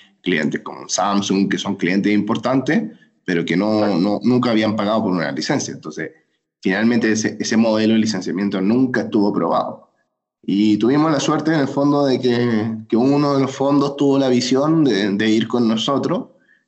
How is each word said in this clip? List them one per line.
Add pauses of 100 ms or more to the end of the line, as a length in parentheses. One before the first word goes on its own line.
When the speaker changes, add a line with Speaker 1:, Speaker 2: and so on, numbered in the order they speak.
(220)
Speaker 1:
clientes
como
un
Samsung,
que
son
clientes
importantes, (440)
pero
que
no,
Speaker 2:
Claro.
Speaker 1:
no,
nunca
habían
pagado
por
una
licencia.
Entonces, (500)
finalmente
ese,
ese
modelo
de
licenciamiento
nunca
estuvo
probado. (560)
Y
tuvimos
la
suerte,
en
el
fondo,
de
que, (100)
que
uno
de
los
fondos
tuvo
la
visión
de,
de
ir
con
nosotros, (420)